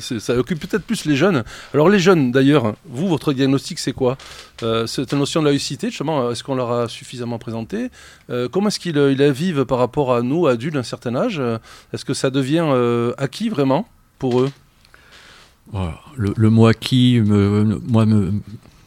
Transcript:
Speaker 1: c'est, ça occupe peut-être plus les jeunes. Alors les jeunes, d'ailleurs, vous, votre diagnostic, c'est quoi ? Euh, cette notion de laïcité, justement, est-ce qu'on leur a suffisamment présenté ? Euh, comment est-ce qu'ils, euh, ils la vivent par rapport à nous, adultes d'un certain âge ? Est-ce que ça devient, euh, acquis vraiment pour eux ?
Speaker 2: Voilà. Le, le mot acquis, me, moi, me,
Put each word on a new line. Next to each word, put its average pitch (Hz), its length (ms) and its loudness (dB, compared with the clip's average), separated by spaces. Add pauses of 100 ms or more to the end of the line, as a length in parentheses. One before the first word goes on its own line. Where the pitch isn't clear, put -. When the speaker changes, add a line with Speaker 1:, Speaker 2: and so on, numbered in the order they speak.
Speaker 1:
c'est, 113 200 -8
ça 120 160 -4
occupe 127 240 -2
peut-être 190 240 -4
plus - 220 -6
les 151 100 2
jeunes. 151 260 2 (300)
Alors 147 160 4
les 208 100 6
jeunes, 160 340 4
d'ailleurs, 135 420 4 (120)
vous, 143 220 -4
votre 156 240 0
diagnostic, 135 460 0
c'est - 160 -4
quoi ? 131 240 -2 (440)
Euh, 113 240 0
cette 123 280 -6
notion 143 280 0
de 151 60 2
laïcité, 143 400 -2
justement, 143 420 -4
est-ce 117 140 -8
qu'on 139 100 -4
leur 127 160 -2
a 120 180 -2
suffisamment 120 500 -10
présenté ? 117 500 -8 (420)
Euh, 123 200 -4
comment 196 180 -2
est-ce 190 120 -4
qu'ils, 156 180 -4
euh, 139 140 4
ils 131 60 0
la 143 120 4
vivent 143 340 -2
par 123 140 -2
rapport 127 360 0
à 120 80 2
nous, 151 240 0
adultes 127 280 0
d'un 135 80 -2
certain 120 320 -8
âge ? 180 260 -4 (540)
Est-ce 113 100 -12
que - 100 -6
ça - 160 -2
devient, 139 360 0
euh, 120 500 2
acquis 170 320 -4
vraiment 147 400 0 (300)
pour 123 220 0
eux ? 135 100 0 (1200)
Speaker 2:
Voilà. 90 260 -6 (180)
Le, 101 200 0
le 110 140 4
mot 113 160 6
acquis, 123 580 4
me, 104 640 2
moi, 110 180 4
me, 104 280 2 (540)